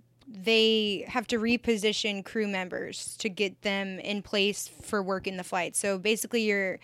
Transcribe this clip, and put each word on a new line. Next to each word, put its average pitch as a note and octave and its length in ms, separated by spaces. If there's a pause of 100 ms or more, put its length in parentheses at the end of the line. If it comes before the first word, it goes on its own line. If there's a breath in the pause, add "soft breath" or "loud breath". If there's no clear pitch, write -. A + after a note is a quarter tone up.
(280)
they A3 800
have A#3 200
to A#3+ 100
reposition G#3+ 840
crew G#3+ 240
members F#3 720
to - 120
get F#3+ 340
them G3 360
in G#3 220
place G3+ 460
for - 360
work F#3+ 240
in F#3+ 100
the F3+ 60
flight. F3 320
So G3 220
basically, A3 460
you're G3 400